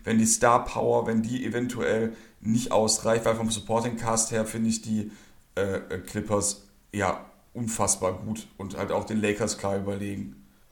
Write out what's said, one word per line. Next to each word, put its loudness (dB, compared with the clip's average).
wenn 2
die 6
Star 4
Power, 2
wenn 2
die -2
eventuell 0
nicht 0
ausreicht, 4
weil 4
vom -2
Supporting -2
Cast 0
her 0
finde -2
ich -2
die, -2
äh, 0
Clippers -2
ja 0
unfassbar 0
gut -8
und -10
halt -2
auch 0
den -2
Lakers 0
klar -2
überlegen. -6